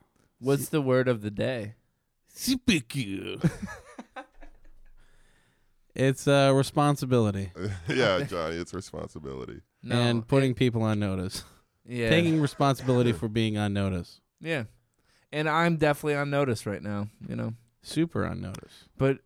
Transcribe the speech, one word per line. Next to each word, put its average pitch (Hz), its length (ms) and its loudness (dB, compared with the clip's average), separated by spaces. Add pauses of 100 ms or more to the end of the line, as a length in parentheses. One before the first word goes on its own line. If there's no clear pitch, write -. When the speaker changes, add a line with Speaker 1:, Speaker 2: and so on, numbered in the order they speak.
(400)
Speaker 1:
What's 135 300 0
the 156 120 0
word 127 260 2
of 117 140 0
the 104 100 -4
day? 110 440 -4 (520)
Speaker 2:
Seppuku. 113 1160 -4
<laughs> 170 60 4 (2500)
It's, 135 320 0
uh, 139 280 6
responsibility. 127 960 2 (200)
Speaker 3:
<laughs> 92 180 -8
Yeah, 127 320 4
Johnny, 85 340 -4
it's 87 180 -6
responsibility. 78 880 -10 (220)
Speaker 1:
No, 123 120 -4
Speaker 2:
And 120 320 0
putting 135 240 2
Speaker 1:
it 120 60 -4
Speaker 2:
people 117 260 2
on 107 160 0
notice. 95 440 -4 (420)
Speaker 1:
Yeah. 117 240 -2
Speaker 2:
Taking 160 300 4
responsibility 131 720 2
Speaker 3:
<laughs> 113 80 -2
Speaker 2:
for 120 80 -2
being 107 300 0
on 104 160 0
notice. 95 480 -4 (180)
Speaker 1:
Yeah. 156 240 -4 (720)
And 151 160 0
I'm 165 280 4
definitely 147 380 2
on 143 140 -2
notice 143 360 0
right 101 160 -4
now, 104 280 -6 (180)
you 120 80 -8
know. 117 180 -6 (280)
Speaker 2:
Super 151 440 -4
on 87 160 -6
notice. - 440 -14 (120)
Speaker 1:
But 135 280 2